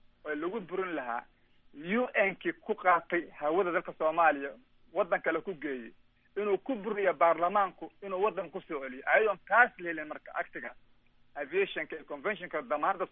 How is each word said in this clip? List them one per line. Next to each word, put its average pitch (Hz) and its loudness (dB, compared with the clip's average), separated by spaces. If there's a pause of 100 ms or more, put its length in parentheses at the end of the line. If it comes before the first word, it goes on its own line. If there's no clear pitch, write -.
(260)
oo 151 -4
lagu 180 -4
burin 180 -6
lahaa 123 -4 (500)
U 190 -2
N-kii 190 0
ku 214 -4
qaatay 175 2 (100)
hawada 170 2
dalka 175 -2
Soomaaliya, 156 2 (420)
waddan 180 0
kale 165 0
ku 196 -8
geeyey, 135 -8 (460)
inuu 196 2
ku 269 -4
buriyo 196 0
baarlamaanku 170 2 (100)
inuu 190 -4
waddan 185 0
ku 185 -10
soo 156 -8
celiyo. 131 -10
Ayadoon 190 4
taas 226 6
la 175 -6
helin 156 -6
marka - -14
aktiga 147 -8 (640)
aviationka 156 -2
iyo 147 -14
conventionka 160 -6
damaanada 151 0